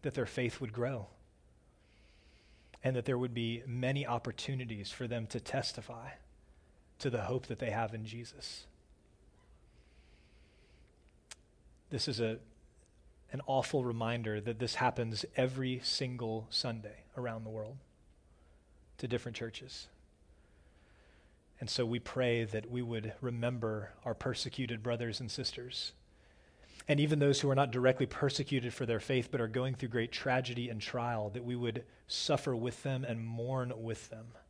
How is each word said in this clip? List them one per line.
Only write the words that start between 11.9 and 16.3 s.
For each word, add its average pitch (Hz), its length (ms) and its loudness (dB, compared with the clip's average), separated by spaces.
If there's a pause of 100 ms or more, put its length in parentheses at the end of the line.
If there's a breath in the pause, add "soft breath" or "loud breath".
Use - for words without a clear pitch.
is 117 120 0
a, 113 180 2 (920)
an 135 160 -6
awful 135 360 4
reminder 117 560 0
that 110 200 -2
this 120 160 0
happens 117 500 2 (100)
every 127 480 2
single 117 680 -2